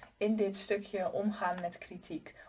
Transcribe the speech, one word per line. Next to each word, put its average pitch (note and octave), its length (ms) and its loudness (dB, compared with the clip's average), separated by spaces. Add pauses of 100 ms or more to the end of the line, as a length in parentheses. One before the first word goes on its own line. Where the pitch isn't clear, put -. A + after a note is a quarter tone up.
(180)
in G#3+ 180 4
dit G3 220 2
stukje G3+ 540 0
omgaan F#3 500 0
met F3 160 -4
kritiek, - 560 -10 (160)